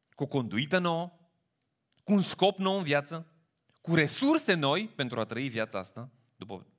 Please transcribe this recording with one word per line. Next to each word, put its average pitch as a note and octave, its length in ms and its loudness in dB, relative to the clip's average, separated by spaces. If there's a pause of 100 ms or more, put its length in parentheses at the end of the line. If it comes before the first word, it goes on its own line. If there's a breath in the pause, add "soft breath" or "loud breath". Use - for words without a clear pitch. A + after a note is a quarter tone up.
(120)
cu - 140 -6
conduită C3+ 520 0
nouă, F3 340 -2 (920)
cu G3+ 100 0
un G3 80 4
scop G3 360 2
nou F#3+ 200 0
în F#3+ 60 -4
viață, C#3+ 440 -2 (540)
cu E3 140 0
resurse C4+ 580 4
noi E3 340 2
pentru B2 320 -4
a A2 60 0
trăi B2 220 -6
viața A2+ 320 -4
asta, A2+ 300 -12 (260)
după F#2+ 300 -14 (140)